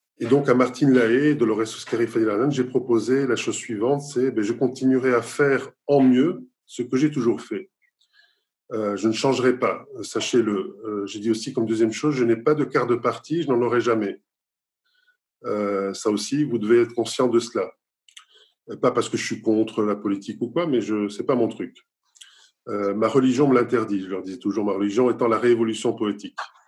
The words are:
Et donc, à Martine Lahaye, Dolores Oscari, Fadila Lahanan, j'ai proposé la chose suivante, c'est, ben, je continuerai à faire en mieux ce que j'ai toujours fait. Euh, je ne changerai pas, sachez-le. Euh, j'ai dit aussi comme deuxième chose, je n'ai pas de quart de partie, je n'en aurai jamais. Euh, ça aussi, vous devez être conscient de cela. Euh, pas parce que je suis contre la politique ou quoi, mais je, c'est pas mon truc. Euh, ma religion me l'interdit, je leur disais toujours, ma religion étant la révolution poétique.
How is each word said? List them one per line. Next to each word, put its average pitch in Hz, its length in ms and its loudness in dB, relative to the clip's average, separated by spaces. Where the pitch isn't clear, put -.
Et 120 60 -4
donc, 139 240 2
à 123 60 6
Martine 127 380 2
Lahaye, 127 420 4
Dolores 110 240 0
Oscari, 113 480 -2
Fadila 110 260 0
Lahanan, 123 180 2
j'ai 127 120 0
proposé 120 640 0
la 120 80 0
chose 107 200 -4
suivante, 123 460 -2
c'est, 131 300 -2
ben, 110 120 0
je 107 100 -2
continuerai 131 600 2
à 117 80 2
faire 135 480 0
en 143 160 4
mieux 131 460 4
ce - 160 -12
que 127 160 -2
j'ai 147 140 2
toujours 117 300 0
fait. - 280 -10
Euh, 104 240 -2
je 101 120 0
ne 113 60 2
changerai 123 460 2
pas, 104 260 -2
sachez-le. 104 840 0
Euh, 104 200 -6
j'ai 101 140 -10
dit 107 100 -4
aussi 113 240 -2
comme 113 140 -2
deuxième 110 240 2
chose, 147 240 -2
je 127 80 0
n'ai 113 140 2
pas 151 180 2
de 147 80 -2
quart 123 240 -2
de 120 80 2
partie, 135 480 -4
je 139 60 -6
n'en 120 120 2
aurai 120 200 2
jamais. 110 400 0
Euh, 101 480 -2
ça 107 160 -2
aussi, 120 340 0
vous 117 140 -2
devez 110 240 4
être 117 120 0
conscient 120 340 -2
de 117 120 4
cela. 107 320 -6
Euh, 104 60 -12
pas 123 140 2
parce 120 180 -2
que - 80 -4
je - 80 -4
suis - 160 -6
contre 110 420 0
la 104 120 0
politique 104 460 -6
ou 120 80 -4
quoi, 165 160 -2
mais 131 160 0
je, 104 280 -2
c'est - 160 -10
pas 135 100 2
mon 113 140 0
truc. - 360 -12
Euh, 101 260 -2
ma 110 140 0
religion 131 380 4
me 131 60 4
l'interdit, 110 480 0
je 95 60 -10
leur 92 160 -6
disais 90 160 -10
toujours, 104 240 -2
ma 101 100 -2
religion 104 380 2
étant 120 160 0
la 110 100 2
révolution 113 560 2
poétique. 104 440 -6